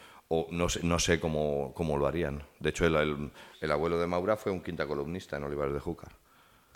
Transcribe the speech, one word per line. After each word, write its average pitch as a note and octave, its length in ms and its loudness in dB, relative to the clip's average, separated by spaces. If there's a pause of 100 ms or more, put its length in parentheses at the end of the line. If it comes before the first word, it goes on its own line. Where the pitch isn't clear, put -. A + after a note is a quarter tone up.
(280)
o E2 240 0
no F2 160 0
sé, - 160 -2
no E2+ 160 4
sé E2+ 180 4
cómo, D2+ 560 0
cómo D#2 240 0
lo C#2+ 80 4
harían. D2 380 -2 (160)
De D2+ 100 2
hecho, E2+ 160 2
el, E2 80 6
el, D2+ 360 2 (300)
el D#2 120 0
abuelo E2 260 2
de E2+ 80 0
Maura F2+ 300 2
fue G#2 160 -2
un F2 80 -2
quinta D#2 260 -4
columnista D2 500 -6
en C#2+ 60 -4
Olivares C#2+ 320 -2
de C#2+ 60 -2
Júcar. - 320 -8 (640)